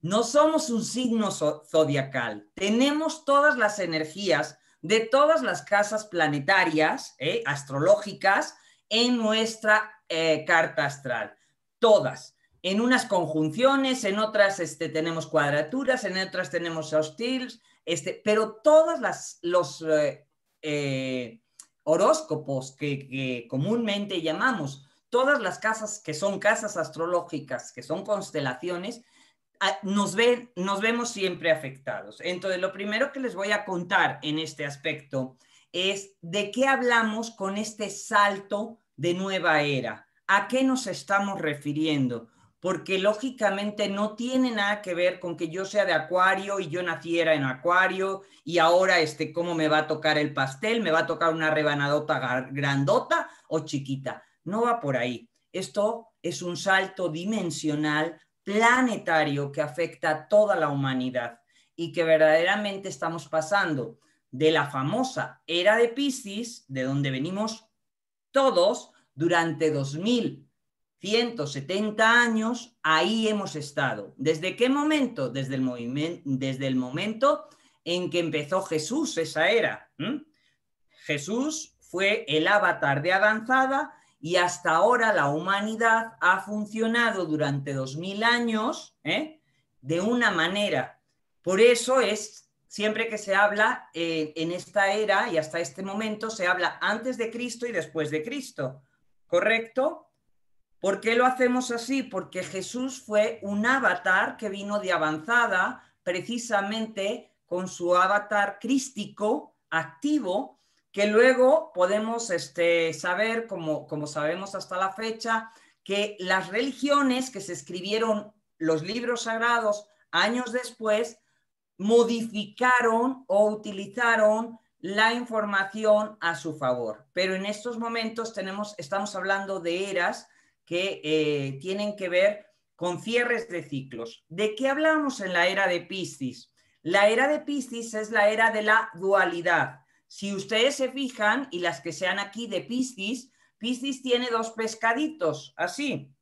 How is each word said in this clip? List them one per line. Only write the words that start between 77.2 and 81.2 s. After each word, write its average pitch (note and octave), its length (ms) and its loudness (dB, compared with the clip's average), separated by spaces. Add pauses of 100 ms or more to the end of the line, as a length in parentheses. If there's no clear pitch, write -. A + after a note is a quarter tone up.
en F3 260 -2
que F3 100 0
empezó D#3+ 440 -2
Jesús A3+ 540 -4
esa D#3+ 320 0
era, F3+ 480 0
¿m? A3+ 260 -4 (800)
Jesús G#3+ 760 -4